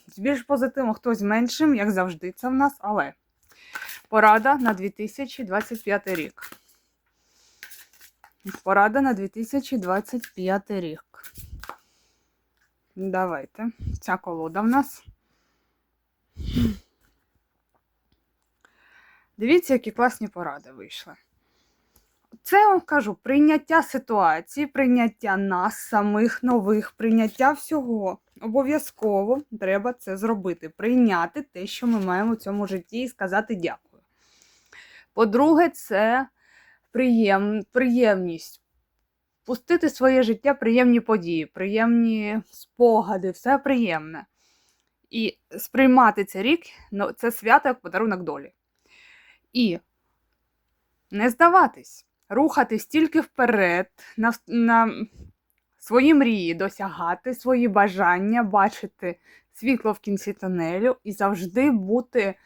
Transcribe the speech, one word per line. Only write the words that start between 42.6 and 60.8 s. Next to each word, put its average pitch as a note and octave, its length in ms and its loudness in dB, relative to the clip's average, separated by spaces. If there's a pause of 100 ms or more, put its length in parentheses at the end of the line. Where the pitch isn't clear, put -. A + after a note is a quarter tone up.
все B3+ 260 0
приємне. F3+ 680 -2 (840)
І A3 280 -6 (200)
сприймати A#3+ 680 4
цей G3 180 -8
рік, D#4 180 0 (300)
ну, G3+ 200 -4
це A#3 200 -4
свято A#3 380 2
як B3 100 -4
подарунок F#3 420 -4
долі. C#3+ 320 -10 (1000)
І G#3 260 0 (1300)
не G#3 180 0
здаватись, E4 760 2 (240)
рухатись A#3 560 0
тільки D#4+ 360 0
вперед, G3 680 0 (280)
на, A3+ 160 0 (140)
на A3+ 600 2 (720)
свої C4 360 4
мрії A3 400 2
досягати, F#3 800 -6
свої B3 340 0
бажання, G3 760 2
бачити G3 760 -2 (340)
світло A3+ 380 -2
в G#3 80 -8
кінці G3+ 340 -6
тунелю F#3 720 -2